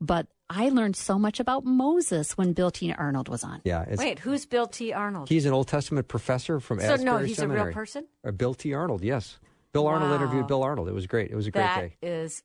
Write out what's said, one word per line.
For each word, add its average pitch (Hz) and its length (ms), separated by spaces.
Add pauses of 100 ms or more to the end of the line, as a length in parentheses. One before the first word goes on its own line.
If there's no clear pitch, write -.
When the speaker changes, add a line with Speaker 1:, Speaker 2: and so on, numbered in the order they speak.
Speaker 1:
But 165 260 (240)
I 214 180
learned 226 280
so 196 220
much 208 220
about 262 240
Moses 254 720
when 185 160
Bill 180 180
T 170 220
Arnold 139 380
was 120 120
on. - 220
Speaker 2:
Yeah, 85 240
it's 101 100
Speaker 3:
Wait, 254 200
who's 277 260
Bill 240 220
T 233 260
Arnold? 196 380
Speaker 2:
He's 156 160
an 139 80
Old 131 140
Testament - 400
professor 127 520
from 110 200
Speaker 3:
So, 107 160
no, 254 180
Speaker 2:
Asbury 208 140
Speaker 3:
he's - 100
a 143 100
real 139 80
Speaker 2:
Seminary. - 160
Speaker 3:
person? 247 340 (160)
Speaker 2:
Uh, - 80
Bill 123 240
T 143 200
Arnold, 139 280
yes. 117 360 (340)
Bill 147 140
Arnold 151 240
Speaker 3:
Wow. 143 60
Speaker 2:
interviewed 135 300
Bill 135 160
Arnold. 131 260
It 95 60
was 95 120
great. 113 240
It 110 40
was 107 120
a 107 40
great - 120
Speaker 3:
That 185 180
Speaker 2:
day. 87 220
Speaker 3:
is 165 420